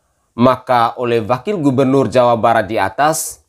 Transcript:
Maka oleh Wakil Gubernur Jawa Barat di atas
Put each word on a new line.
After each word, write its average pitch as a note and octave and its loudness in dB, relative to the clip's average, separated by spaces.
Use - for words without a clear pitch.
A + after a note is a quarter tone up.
Maka B2 0
oleh A#2 -2
Wakil B2 -4
Gubernur C3+ 2
Jawa A#2+ 2
Barat A2 0
di A2 -2
atas C#3+ -2